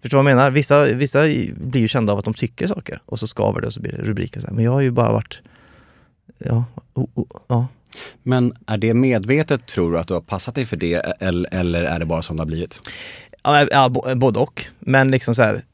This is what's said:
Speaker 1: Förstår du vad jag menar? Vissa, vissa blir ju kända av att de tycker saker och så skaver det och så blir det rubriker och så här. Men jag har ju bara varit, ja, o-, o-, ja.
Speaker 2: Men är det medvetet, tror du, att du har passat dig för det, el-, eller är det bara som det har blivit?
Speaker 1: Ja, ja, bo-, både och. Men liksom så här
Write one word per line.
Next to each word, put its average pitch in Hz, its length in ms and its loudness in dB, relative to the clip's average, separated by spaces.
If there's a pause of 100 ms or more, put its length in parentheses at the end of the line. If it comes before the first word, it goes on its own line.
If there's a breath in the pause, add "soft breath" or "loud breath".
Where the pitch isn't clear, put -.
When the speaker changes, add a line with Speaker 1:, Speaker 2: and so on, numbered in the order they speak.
Speaker 1:
Förstår 135 160 2
du 135 60 6
vad 143 80 6
jag 127 40 6
menar? 135 140 6
Vissa, 143 340 4
vissa 135 380 2 (340)
blir 127 240 -6
ju 110 80 2
kända 110 240 0
av 101 60 0
att 101 60 -6
de 110 100 -4
tycker - 320 -4
saker - 400 -8
och 104 140 -8
så 110 60 -6
skaver 104 340 0
det - 60 -4
och 110 60 -6
så - 80 -12
blir - 120 -8
det - 100 -10
rubriker 104 340 -4
och 107 60 -10
så - 60 -10
här. 101 60 -8
Men 113 100 2
jag 117 80 2
har 139 80 2
ju 135 100 2
bara 117 220 2
varit, - 280 -4 (960 soft breath)
ja, 117 260 0 (300)
o-, 127 200 -2
o-, - 120 -4 (220)
ja. 123 180 2 (560 loud breath)
Speaker 2:
Men 123 320 2 (120)
är 107 120 -2
det 113 160 2
medvetet, 127 720 2
tror 85 260 0
du, 85 60 2
att 85 100 -4
du 92 60 -2
har 85 60 -2
passat - 340 -8
dig 135 120 -2
för - 100 -6
det, 85 260 -2 (180)
el-, 90 300 -2
eller 87 340 0
är 80 140 -2
det 85 80 -4
bara 82 160 -2
som 82 140 -8
det 80 40 -4
har 80 60 -4
blivit? 80 340 -8 (640 loud breath)
Speaker 1:
Ja, 147 260 4
ja, 135 180 6
bo-, 127 260 -2
både 120 240 2
och. - 260 -4 (140)
Men 135 320 4
liksom 123 240 0
så 123 80 4
här 110 200 2 (120)